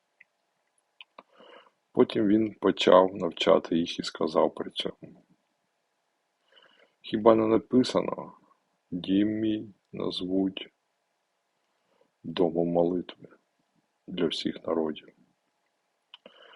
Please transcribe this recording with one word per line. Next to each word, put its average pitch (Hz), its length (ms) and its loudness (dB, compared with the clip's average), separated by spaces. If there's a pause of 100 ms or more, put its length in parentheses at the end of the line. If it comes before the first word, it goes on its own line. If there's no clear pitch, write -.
(1900)
Потім 120 340 2
він 107 280 2
почав 92 600 4
навчати 87 640 0
їх 85 200 -4
і 85 40 -8
сказав 80 520 -2
при - 160 -10
цьому: - 540 -12 (1800)
«Хіба 113 340 4
не 110 120 4
написано: - 840 0 (580)
'Дім 92 380 2
мій 107 460 -4 (180)
назвуть 95 800 -4 (1600)
домом 85 420 -2
молитви 87 600 -2 (800)
для 90 200 -4
всіх - 400 -6
народів'? 80 460 -4 (1400)